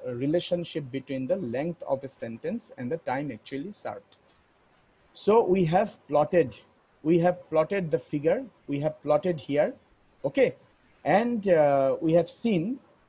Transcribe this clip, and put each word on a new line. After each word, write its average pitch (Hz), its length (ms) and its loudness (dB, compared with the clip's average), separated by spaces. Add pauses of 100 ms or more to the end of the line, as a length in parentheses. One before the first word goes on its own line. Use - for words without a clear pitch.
relationship 151 840 -2
between 131 360 -6
the 185 100 0
length 147 500 -4
of 135 160 -2
a 139 40 -8
sentence 127 720 -10
and 127 140 -6
the 165 60 -4
time 139 340 -6
actually 139 400 -10
served? - 460 -14 (960)
So 220 300 4
we 185 220 2
have 185 320 0 (100)
plotted, 147 520 2 (440)
we 170 160 4
have 180 300 0
plotted 156 400 0
the 156 100 0
figure, 160 440 -2 (240)
we 143 140 -4
have 151 200 -4
plotted 151 380 0
here, 147 340 0 (500)
okay? 208 320 2 (480)
And, 208 440 0
uh, 143 520 4
we 160 140 0
have 170 160 4
seen 220 500 -2 (300)